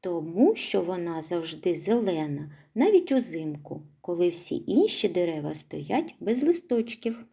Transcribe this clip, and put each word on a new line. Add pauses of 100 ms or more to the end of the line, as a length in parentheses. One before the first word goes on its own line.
Тому
що
вона
завжди
зелена, (220)
навіть
узимку, (180)
коли
всі
інші
дерева
стоять
без
листочків.